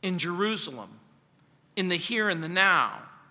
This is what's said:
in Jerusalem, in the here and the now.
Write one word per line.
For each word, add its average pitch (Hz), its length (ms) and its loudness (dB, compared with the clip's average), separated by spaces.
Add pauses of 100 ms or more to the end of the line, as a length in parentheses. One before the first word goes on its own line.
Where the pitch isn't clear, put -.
in 185 180 -2
Jerusalem, 170 800 -4 (720)
in 190 140 0
the 175 80 2
here 214 320 0
and 165 160 -2
the 156 40 -6
now. 165 540 4 (280)